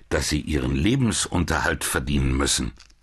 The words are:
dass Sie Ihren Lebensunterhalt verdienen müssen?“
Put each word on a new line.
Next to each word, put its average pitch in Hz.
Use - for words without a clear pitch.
dass 76
Sie 76
Ihren 69
Lebensunterhalt 87
verdienen 67
müssen?“ 67